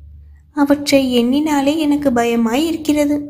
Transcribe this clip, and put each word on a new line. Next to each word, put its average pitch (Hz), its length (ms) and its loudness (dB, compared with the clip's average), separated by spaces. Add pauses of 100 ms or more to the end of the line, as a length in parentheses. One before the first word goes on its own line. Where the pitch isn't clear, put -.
(560)
அவற்றை 285 440 2 (120)
எண்ணினாலே 277 680 0
எனக்கு 285 320 0
பயமாய் 233 540 0
இருக்கிறது. 294 520 0 (120)